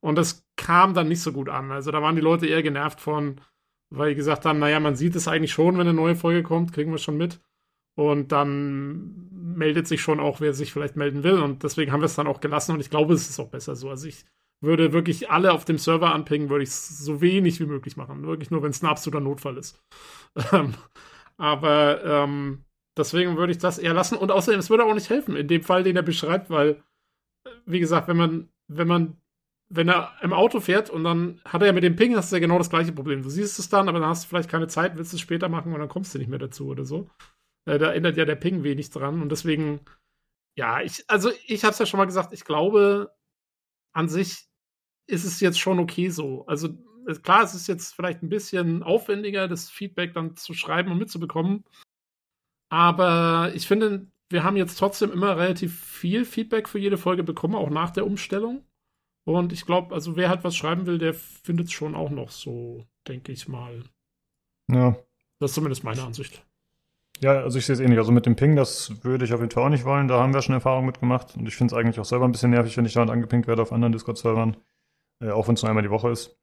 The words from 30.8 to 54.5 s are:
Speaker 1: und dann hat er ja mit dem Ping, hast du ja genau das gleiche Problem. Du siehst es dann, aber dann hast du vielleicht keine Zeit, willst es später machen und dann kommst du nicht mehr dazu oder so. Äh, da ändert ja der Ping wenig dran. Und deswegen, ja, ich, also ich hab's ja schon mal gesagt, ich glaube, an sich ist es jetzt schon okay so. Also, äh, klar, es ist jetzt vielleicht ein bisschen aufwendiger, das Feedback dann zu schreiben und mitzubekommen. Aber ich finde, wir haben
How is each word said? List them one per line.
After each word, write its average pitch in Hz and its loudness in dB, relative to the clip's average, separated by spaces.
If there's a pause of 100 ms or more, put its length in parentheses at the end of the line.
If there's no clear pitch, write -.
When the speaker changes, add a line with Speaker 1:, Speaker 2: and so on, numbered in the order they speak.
Speaker 1:
und 160 -6
dann 170 -2
hat 175 0
er 208 6
ja 196 6
mit 180 4
dem 175 4
Ping, 240 4
hast 180 -2
du 190 0
ja 170 2
genau 170 4
das 170 0
gleiche 170 0
Problem. 139 -4
Du 131 -8
siehst 196 -4
es 185 -8
dann, 196 4
aber 170 0
dann 156 0
hast 170 -2
du - -20
vielleicht 170 -2
keine 165 -2
Zeit, 170 -2
willst 170 -10
es 165 -8
später 175 -4
machen 165 -6
und 151 -6
dann 151 -8
kommst 185 -10
du 139 -6
nicht 135 -6
mehr 131 -8
dazu 135 -10
oder 131 -8
so. 156 -8 (580)
Äh, 147 0
da 160 2
ändert 165 0
ja 160 2
der 151 0
Ping 170 -2
wenig 143 -4
dran. 143 -6
Und 147 -4
deswegen, 151 -2 (760)
ja, 120 -2
ich, - -10
also 208 2 (160)
ich 214 -4
hab's 196 2
ja 233 2
schon 196 -2
mal 196 6
gesagt, 185 -2
ich - -18
glaube, 202 4 (800)
an 160 0
sich 185 -4 (600)
ist 175 -4
es 180 -6
jetzt 175 2
schon 185 2
okay 175 -2
so. 147 -8
Also, 156 -4 (380)
äh, 165 -6
klar, 202 6
es 202 -8
ist 175 -12
jetzt 175 -8
vielleicht 175 -6
ein 165 -6
bisschen 175 -2
aufwendiger, 202 -2
das 175 -8
Feedback 175 -8
dann 165 -6
zu - -14
schreiben 175 -2
und 170 0
mitzubekommen. 185 -4 (1040)
Aber 170 4
ich 165 -8
finde, 202 0 (240)
wir 175 0
haben 196 2